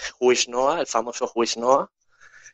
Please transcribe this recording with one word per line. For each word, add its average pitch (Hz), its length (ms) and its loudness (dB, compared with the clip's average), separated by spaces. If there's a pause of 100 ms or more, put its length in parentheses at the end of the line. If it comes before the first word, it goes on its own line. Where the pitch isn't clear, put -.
(180)
Huiz 123 300 4
Noa, 135 320 0
el 135 80 -6
famoso 117 440 -4
Huiz 117 240 -2
Noa, 131 360 2 (600)